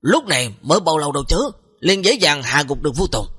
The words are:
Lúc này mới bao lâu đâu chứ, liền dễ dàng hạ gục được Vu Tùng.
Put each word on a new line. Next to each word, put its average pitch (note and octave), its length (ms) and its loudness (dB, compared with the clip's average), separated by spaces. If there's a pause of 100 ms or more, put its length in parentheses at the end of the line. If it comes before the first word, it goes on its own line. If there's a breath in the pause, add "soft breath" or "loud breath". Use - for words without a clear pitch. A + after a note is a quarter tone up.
Lúc B3+ 260 2
này B2+ 360 -2
mới D#3 180 2
bao E3 180 0
lâu D3 140 -2
đâu C#3 160 -2
chứ, A#3 220 2 (300)
liền F#3+ 240 0
dễ G3+ 80 4
dàng D3+ 300 2
hạ C3 260 2
gục B2+ 140 -4
được C#3 140 -2
Vu F#3 100 -2
Tùng. B2 200 -4 (120)